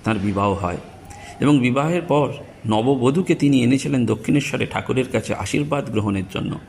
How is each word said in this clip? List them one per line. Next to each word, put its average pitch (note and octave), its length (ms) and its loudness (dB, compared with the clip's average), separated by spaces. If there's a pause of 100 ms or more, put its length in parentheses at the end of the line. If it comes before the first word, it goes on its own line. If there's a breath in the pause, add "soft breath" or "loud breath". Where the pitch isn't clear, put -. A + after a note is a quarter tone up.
তাঁর A2 140 0
বিবাহ G2+ 360 0
হয় F2+ 240 -4 (600 loud breath)
এবং C#3+ 200 4
বিবাহের C#3 420 0
পর C#3 320 2 (340)
নববধূকে C3 680 2
তিনি C3+ 280 4
এনেছিলেন C3 420 2
দক্ষিণেশ্বরে A#2+ 600 0
ঠাকুরের B2 420 -2
কাছে - 280 -2
আশীর্বাদ C#3+ 560 -2
গ্রহণের G2+ 320 -2 (100)
জন্য - 360 -6